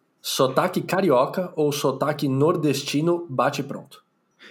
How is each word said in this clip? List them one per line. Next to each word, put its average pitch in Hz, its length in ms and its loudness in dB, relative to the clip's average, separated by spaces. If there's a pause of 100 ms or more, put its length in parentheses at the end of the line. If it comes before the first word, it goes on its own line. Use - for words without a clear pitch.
(200)
Sotaque 151 640 0
carioca 175 720 0
ou 151 160 2
sotaque 143 560 -2
nordestino 151 1000 0
bate 135 340 0
pronto? - 420 -14 (460)